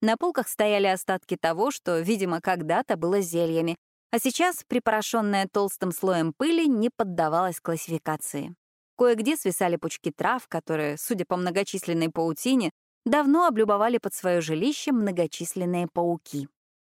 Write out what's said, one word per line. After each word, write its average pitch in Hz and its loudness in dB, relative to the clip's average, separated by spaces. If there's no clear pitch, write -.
На 220 2
полках 320 -2
стояли 208 2
остатки 185 -2
того, 180 0
что, 170 -2
видимо, 180 0
когда-то 180 0
было 175 0
зельями, 170 0
а 233 0
сейчас, 339 0
припорошенное 214 0
толстым 196 0
слоем 165 0
пыли, 330 2
не 233 2
поддавалось 170 0
классификации. 160 -6
Кое-где 240 2
свисали 175 0
пучки 165 -4
трав, 240 -2
которые, 156 -4
судя 185 -4
по - -4
многочисленной 180 -2
паутине, 165 0
давно 294 4
облюбовали 220 4
под - -6
свое 175 0
жилище 196 -2
многочисленные 175 -2
пауки. 170 -2